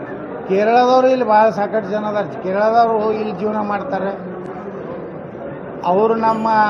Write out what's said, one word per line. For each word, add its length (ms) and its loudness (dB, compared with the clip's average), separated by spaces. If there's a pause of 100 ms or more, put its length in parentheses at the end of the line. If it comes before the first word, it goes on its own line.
(500)
ಕೇರಳದವರು 580 4
ಇಲ್ಲಿ 180 2
ಭಾಳ 240 6
ಸಾಕಷ್ಟು 420 -2
ಜನ 140 -4
ಅದಾರ. 180 -2 (200)
ಕೇರಳದವರು 680 2
ಇಲ್ಲಿ 200 -4
ಜೀವನ 260 -4
ಮಾಡ್ತಾರೆ. 540 -4 (1700)
ಅವರು 300 2
ನಮ್ಮ 320 0 (220)